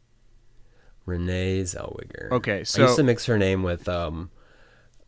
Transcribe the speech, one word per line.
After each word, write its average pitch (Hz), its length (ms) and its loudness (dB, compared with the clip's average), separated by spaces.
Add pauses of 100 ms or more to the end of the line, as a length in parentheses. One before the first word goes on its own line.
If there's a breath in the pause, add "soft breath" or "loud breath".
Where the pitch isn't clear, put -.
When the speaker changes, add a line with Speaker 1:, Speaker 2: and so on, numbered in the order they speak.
(1040)
Speaker 1:
Renee 92 560 -2
Zellweger. - 720 -10
Speaker 2:
Okay, 113 280 -2
Speaker 1:
I 82 40 -8
Speaker 2:
so - 200 0
Speaker 1:
used 123 140 6
to 151 60 6
mix 120 240 2
her 117 100 4
name 95 260 2
with, 87 240 -4
um, 82 440 -4 (760 soft breath)